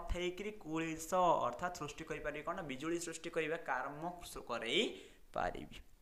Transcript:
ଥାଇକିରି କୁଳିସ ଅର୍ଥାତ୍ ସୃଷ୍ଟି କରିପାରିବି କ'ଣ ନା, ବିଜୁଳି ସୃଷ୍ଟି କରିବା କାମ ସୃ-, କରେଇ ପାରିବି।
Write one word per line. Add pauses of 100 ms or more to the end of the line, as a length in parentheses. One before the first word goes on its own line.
ଥାଇକିରି
କୁଳିସ
ଅର୍ଥାତ୍
ସୃଷ୍ଟି
କରିପାରିବି
କ'ଣ
ନା,
ବିଜୁଳି
ସୃଷ୍ଟି
କରିବା
କାମ (240)
ସୃ-,
କରେଇ (540)
ପାରିବି। (260)